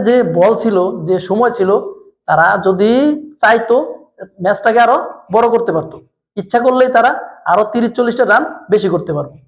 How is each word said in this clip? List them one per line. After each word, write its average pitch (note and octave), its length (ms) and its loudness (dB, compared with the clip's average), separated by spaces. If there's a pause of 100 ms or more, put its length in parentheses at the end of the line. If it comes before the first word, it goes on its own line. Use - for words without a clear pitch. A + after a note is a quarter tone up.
যে A#3 80 4 (240)
বল F#3+ 140 4 (100)
ছিল, A3 140 0 (320)
যে F#3 80 2 (120)
সময় A#3 300 0
ছিল, F#3+ 120 0 (580)
তারা D#3+ 180 4 (200)
যদি F#3+ 240 2 (520)
চাইতো A#3 340 2 (680)
ম্যাচটাকে A3 420 2
আরো B3 100 4 (380)
বড় A#3 200 4
করতে A3+ 220 0
পারতো। - 200 -6 (400)
ইচ্ছা G3 280 -6
করলেই B3+ 320 2
তারা A#3 140 2 (420)
আরো G3 100 2 (100)
তিরিশ A#3 240 -2
চল্লিশটা A#3+ 280 0
রান A#3 180 2 (300)
বেশি G3 220 2
করতে E3 220 -4
পারতো, C#3+ 200 -8 (120)